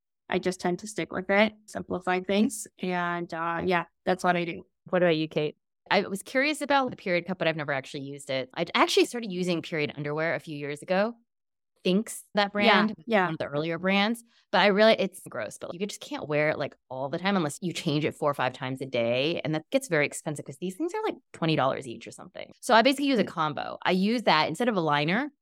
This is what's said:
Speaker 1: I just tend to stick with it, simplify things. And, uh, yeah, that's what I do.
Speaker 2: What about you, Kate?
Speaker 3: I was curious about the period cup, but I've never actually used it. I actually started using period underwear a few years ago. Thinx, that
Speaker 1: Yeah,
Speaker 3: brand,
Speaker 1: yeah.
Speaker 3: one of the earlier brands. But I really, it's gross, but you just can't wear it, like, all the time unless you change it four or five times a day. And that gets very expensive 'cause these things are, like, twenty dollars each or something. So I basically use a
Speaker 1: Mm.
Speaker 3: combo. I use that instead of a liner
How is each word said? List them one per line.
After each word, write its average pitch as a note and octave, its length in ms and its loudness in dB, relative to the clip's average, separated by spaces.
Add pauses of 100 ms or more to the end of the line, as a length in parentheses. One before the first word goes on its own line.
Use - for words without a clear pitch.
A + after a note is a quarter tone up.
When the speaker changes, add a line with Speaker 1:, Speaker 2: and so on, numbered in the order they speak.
(300)
Speaker 1:
I F#3 100 2
just F3+ 220 -4
tend F3+ 180 0
to G#3+ 80 -12
stick E3 240 -6
with F#3 180 -6
it, G#3+ 220 4 (140)
simplify F3+ 560 -4
things. G#3 440 0 (160)
And, F3 520 -4
uh, E3+ 320 -4
yeah, F3 180 2 (220)
that's F#3 180 0
what F3 140 4
I F3 80 -2
do. E3+ 180 -8 (260)
Speaker 2:
What F3+ 140 4
about E3+ 140 4
you, D#3 100 -2
Kate? D3+ 300 -2 (320)
Speaker 3:
I F#3+ 140 4
was G3 200 -8
curious C#4+ 380 0
about C4+ 280 2
the G3+ 60 -10
period F3 320 -2
cup, F#3 100 -4
but D#3+ 120 0
I've D#3+ 80 -2
never D3 160 -4
actually C3+ 300 -6
used C#3 260 -12
it. C3 260 -2
I D3+ 180 -2
actually E4 340 4
started A#3 220 -8
using F3 320 0
period D3+ 360 -2
underwear D3+ 380 -2
a D3+ 40 -2
few D#3 160 -12
years C#3+ 260 -8
ago. G3+ 340 0 (680)
Thinx, F#3+ 360 0 (120)
that G3+ 120 2
Speaker 1:
Yeah, - 20 -6
Speaker 3:
brand, G#3 480 4 (100)
Speaker 1:
yeah. G3+ 200 4
Speaker 3:
one D#3+ 80 -2
of D#3 60 -6
the B2 80 -4
earlier D#3+ 300 -2
brands. G3+ 460 0 (300)
But G3 60 6
I F#3+ 80 6
really, G#3+ 260 6
it's - 340 -2
gross, A2 320 -10
but - 140 -10
you F3 120 -6
just - 140 -10
can't - 300 -10
wear D3+ 220 2
it, - 60 -2
like, C3+ 200 -6 (120)
all C3 200 -6
the D#3+ 80 -4
time F#3+ 180 0
unless D3+ 260 0
you E3+ 120 -4
change D3 320 0
it - 100 -2
four D3 160 0
or - 20 0
five B2+ 200 0
times C3 260 -8
a C#3 60 -8
day. B2+ 580 0
And D#3 100 -2
that D#3 160 -6
gets C4 200 -2
very D3+ 160 2
expensive - 400 -8
'cause C#3 160 -14
these F#3 160 -6
things E4+ 160 -4
are, G#4+ 100 -6
like, G#4 140 -4 (160)
twenty D#3+ 240 0
dollars C3 320 0
each - 180 -12
or - 40 -16
something. - 500 -16
So B3 120 2
I A3+ 100 8
basically C#4 240 2
use C4 120 4
a F#3+ 60 4
Speaker 1:
Mm. - 20 -8
Speaker 3:
combo. D3+ 560 -4
I - 80 2
use G3+ 320 2
that D#3 240 4
instead A#3+ 220 0
of G#3 80 0
a F3 40 2
liner D#3+ 600 0